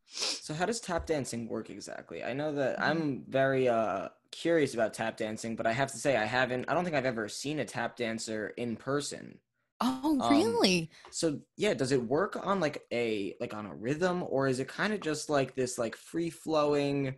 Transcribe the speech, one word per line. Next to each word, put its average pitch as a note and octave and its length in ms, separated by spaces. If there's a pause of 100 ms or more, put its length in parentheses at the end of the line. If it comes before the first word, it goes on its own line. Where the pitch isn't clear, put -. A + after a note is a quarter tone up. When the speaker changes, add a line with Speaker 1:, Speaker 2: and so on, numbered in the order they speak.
Speaker 1:
So - 460
how E3+ 120
does A3+ 140
tap E3+ 260
dancing A#2 420
work A2 220
exactly? - 540
I A#2+ 100
know D3 200
that C3+ 260
Speaker 2:
Mm-hmm. - 40
Speaker 1:
I'm D3 440
very, C3+ 400
uh, G#2 420 (220)
curious D#3+ 420
about A2+ 200
tap A2+ 240
dancing, A2 380
but A2 120
I A2+ 60
have C3+ 180
to - 60
say C3+ 200
I G#2+ 80
haven't, B2 440
I C#3 40
don't E3+ 100
think F3 120
I've B2+ 100
ever A2+ 240
seen D3 300
a A#2 60
tap A#2 320
dancer A2 600
in A#2 180
person. - 640 (420)
Speaker 2:
Oh, C4 400
Speaker 1:
Um, G#3+ 80
Speaker 2:
really? C#4+ 600 (220)
Speaker 1:
so D#3 300 (160)
yeah, G3 160
does C3+ 180
it C3+ 120
work D3+ 320 (100)
on, G3 140
like, D3+ 320
a, A2 480
like, A#2 140
on G#2+ 120
a E2+ 100
rhythm, D#3 520
or C3+ 200
is B2+ 120
it C3+ 120
kinda G3+ 260
just, D#3 320
like, C#3 260
this, B2 220
like, A2+ 180
free E3+ 340
flowing, C#3+ 880